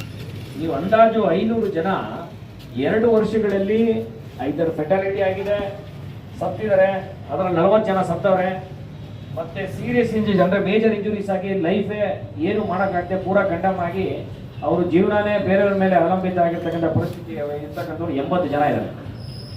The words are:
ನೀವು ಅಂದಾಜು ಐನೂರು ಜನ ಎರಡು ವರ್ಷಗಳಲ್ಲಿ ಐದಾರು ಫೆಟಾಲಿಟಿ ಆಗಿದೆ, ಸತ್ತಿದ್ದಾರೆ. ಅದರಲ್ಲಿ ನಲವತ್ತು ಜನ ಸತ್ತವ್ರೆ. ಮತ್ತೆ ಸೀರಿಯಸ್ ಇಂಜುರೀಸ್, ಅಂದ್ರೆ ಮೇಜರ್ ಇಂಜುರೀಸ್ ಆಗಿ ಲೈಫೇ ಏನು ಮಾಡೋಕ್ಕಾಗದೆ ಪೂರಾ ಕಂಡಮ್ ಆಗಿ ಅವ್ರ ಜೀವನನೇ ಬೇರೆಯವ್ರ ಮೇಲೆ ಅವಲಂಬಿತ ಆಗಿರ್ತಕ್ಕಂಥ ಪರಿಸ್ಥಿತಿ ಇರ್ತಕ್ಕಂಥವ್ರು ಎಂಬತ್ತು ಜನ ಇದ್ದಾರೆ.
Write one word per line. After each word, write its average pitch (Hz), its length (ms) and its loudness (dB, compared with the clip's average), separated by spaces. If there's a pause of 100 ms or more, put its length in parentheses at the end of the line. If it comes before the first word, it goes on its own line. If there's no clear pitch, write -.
(600)
ನೀವು 160 140 -4
ಅಂದಾಜು 208 580 4
ಐನೂರು 220 360 0
ಜನ 165 200 -2 (880)
ಎರಡು 214 340 2
ವರ್ಷಗಳಲ್ಲಿ 214 960 2 (340)
ಐದಾರು 151 300 0
ಫೆಟಾಲಿಟಿ 196 500 0
ಆಗಿದೆ, 196 580 -2 (600)
ಸತ್ತಿದ್ದಾರೆ. 196 720 2 (180)
ಅದರಲ್ಲಿ 180 260 0
ನಲವತ್ತು 196 360 4
ಜನ 190 80 2
ಸತ್ತವ್ರೆ. 185 800 0 (560)
ಮತ್ತೆ 190 300 -8
ಸೀರಿಯಸ್ 233 480 0
ಇಂಜುರೀಸ್, 202 260 4
ಅಂದ್ರೆ 190 180 4
ಮೇಜರ್ 220 340 4
ಇಂಜುರೀಸ್ 202 360 -2
ಆಗಿ 190 240 -2
ಲೈಫೇ 196 840 0
ಏನು 202 260 0
ಮಾಡೋಕ್ಕಾಗದೆ 185 600 -2
ಪೂರಾ 196 200 4
ಕಂಡಮ್ 180 360 0
ಆಗಿ 175 500 -4 (340)
ಅವ್ರ 170 240 2
ಜೀವನನೇ 208 520 4
ಬೇರೆಯವ್ರ 196 340 4
ಮೇಲೆ 190 220 4
ಅವಲಂಬಿತ 180 420 2
ಆಗಿರ್ತಕ್ಕಂಥ 170 460 0
ಪರಿಸ್ಥಿತಿ 165 500 -2
ಇರ್ತಕ್ಕಂಥವ್ರು 156 800 -6
ಎಂಬತ್ತು 160 360 0
ಜನ 147 80 0
ಇದ್ದಾರೆ. 120 540 0 (460)